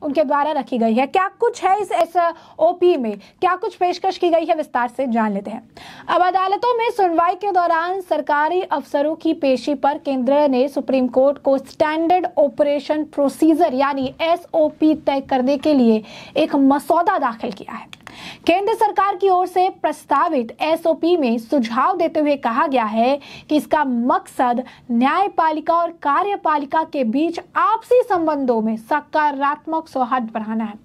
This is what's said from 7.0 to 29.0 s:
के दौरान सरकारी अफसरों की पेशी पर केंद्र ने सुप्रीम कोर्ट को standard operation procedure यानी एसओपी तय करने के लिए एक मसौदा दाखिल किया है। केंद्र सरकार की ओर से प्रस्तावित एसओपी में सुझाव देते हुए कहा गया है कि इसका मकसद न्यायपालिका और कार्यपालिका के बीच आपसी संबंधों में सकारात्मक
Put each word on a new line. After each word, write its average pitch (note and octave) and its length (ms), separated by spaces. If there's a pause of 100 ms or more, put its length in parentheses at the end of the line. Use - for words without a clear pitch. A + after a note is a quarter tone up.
के G4 180
दौरान F4 480
सरकारी D4+ 600
अफसरों D4 520
की D#4+ 200
पेशी C4+ 420
पर C#4+ 220
केंद्र C#4 500
ने C4 200
सुप्रीम C4+ 400
कोर्ट C4+ 300
को C4+ 200
standard E4 680 (120)
operation D4 680
procedure D4+ 720
यानी C4+ 480
एसओपी D#4 760
तय C#4 240
करने C4+ 380
के D4+ 160
लिए A3+ 280 (340)
एक D4+ 200
मसौदा D#4 640
दाखिल A#3+ 340
किया - 200
है। - 140 (600)
केंद्र G4+ 280
सरकार G4+ 420
की G4 120
ओर F4+ 180
से F4+ 220 (140)
प्रस्तावित D4+ 800
एसओपी D#4+ 540
में A#3+ 220
सुझाव C4 580
देते D#4+ 240
हुए D4 160
कहा C#4 300
गया B3+ 180
है A#3 340 (300)
कि D4+ 80
इसका D4+ 280
मकसद B3 800 (280)
न्यायपालिका D#4+ 840
और E4+ 160 (120)
कार्यपालिका D#4+ 800 (100)
के C#4 120
बीच D4+ 340 (180)
आपसी A4+ 460
संबंधों D4 580
में A3 160
सकारात्मक D4 1120